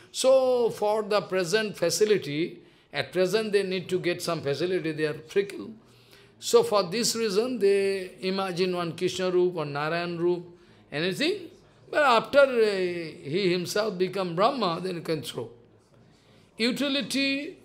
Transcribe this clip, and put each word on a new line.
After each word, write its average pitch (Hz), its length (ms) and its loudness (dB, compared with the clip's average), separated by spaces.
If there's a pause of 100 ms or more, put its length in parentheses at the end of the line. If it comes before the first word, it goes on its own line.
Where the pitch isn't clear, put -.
(120)
So, 254 600 4
for 214 320 0
the 202 180 2
present 185 560 0
facility, 170 840 0 (300)
at 139 200 -6
present 190 400 0
they 202 100 4
need 185 280 -4
to 185 100 0
get 170 200 -2
some 165 220 -4
facility, 156 520 -2
they 151 100 -4
are 147 100 0
fickle. - 560 -4 (720)
So, - 240 6
for 208 180 2
this 190 340 -2
reason, 226 440 -2
they 196 640 2
imagine 185 540 -2
one 170 220 -4
Krishna 180 320 -2
Roop 180 280 2
or 151 80 -2
Narayan 160 520 -4
Roop, 175 400 -2 (340)
anything. 190 600 -2 (400)
But 302 100 2
after, 254 380 4
uh, 254 260 6
he 175 840 -2
himself 185 440 -2
become 180 400 -2
Brahma, 196 460 0
then 185 140 -6
he 160 60 -10
can 160 200 -4
throw. 120 300 -10 (1040)
Utility, 277 1080 -2